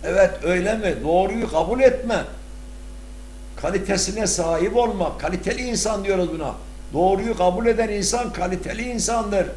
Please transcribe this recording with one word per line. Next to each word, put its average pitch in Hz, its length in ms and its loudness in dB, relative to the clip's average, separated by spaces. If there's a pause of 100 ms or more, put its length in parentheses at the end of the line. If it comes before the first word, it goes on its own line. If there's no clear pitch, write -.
Evet, 185 260 6 (120)
öyle 180 320 2
mi? 202 200 0 (100)
Doğruyu 190 460 2
kabul 165 300 0
etme. 233 440 4 (1300)
Kalitesine 190 720 -2
sahip 175 500 2
olmak, 202 440 0
kaliteli 180 420 -2
insan 214 420 -2
diyoruz 185 300 2
buna. 151 200 -4 (380)
Doğruyu 190 440 2
kabul 180 300 2
eden 226 220 2
insan 208 440 -2
kaliteli 185 500 -4
insandır. 220 640 0 (100)